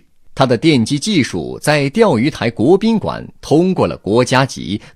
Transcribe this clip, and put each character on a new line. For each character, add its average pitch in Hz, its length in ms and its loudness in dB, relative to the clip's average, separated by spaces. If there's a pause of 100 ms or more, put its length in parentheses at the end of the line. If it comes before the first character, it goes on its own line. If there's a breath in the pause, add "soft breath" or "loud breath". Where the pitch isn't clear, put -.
(360)
他 135 100 2
的 120 120 2
电 147 260 2
机 143 160 -2
技 185 240 0
术 64 360 -8
在 143 320 0
钓 196 280 2
鱼 135 100 0
台 117 220 -4
国 151 260 2
宾 113 220 0
馆 58 260 -8 (140)
通 175 340 2
过 127 140 0
了 69 100 -6
国 117 260 0
家 131 220 0
级 87 340 -8 (160 loud breath)